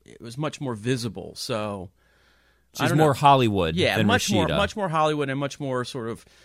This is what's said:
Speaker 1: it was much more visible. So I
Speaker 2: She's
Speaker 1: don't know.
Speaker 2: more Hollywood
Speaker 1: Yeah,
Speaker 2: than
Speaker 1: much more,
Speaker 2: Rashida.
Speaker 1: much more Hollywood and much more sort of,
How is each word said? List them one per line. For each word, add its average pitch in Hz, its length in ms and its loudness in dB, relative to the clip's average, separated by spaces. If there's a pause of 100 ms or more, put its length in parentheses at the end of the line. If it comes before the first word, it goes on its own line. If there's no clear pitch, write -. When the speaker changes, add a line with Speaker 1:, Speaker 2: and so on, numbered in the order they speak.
Speaker 1:
it - 180 -20
was 117 160 -14
much 147 220 -6
more 127 160 -4
visible. 107 600 -4
So 104 540 -6 (880)
I 131 60 -2
Speaker 2:
She's 147 60 0
Speaker 1:
don't 135 80 2
know. 156 80 6
Speaker 2:
more 143 80 4
Hollywood 113 640 4
Speaker 1:
Yeah, 127 180 2
Speaker 2:
than 110 120 2
Speaker 1:
much 233 220 2
more, 202 160 2
Speaker 2:
Rashida. - 120 0
Speaker 1:
much 202 180 0
more 202 140 -4
Hollywood 156 400 0
and 135 100 -4
much 139 180 -6
more 127 280 -4
sort 117 240 -8
of, 110 160 -12 (200)